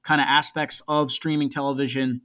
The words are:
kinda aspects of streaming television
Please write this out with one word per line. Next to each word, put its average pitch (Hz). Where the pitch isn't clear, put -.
kinda 151
aspects 147
of 151
streaming 151
television 131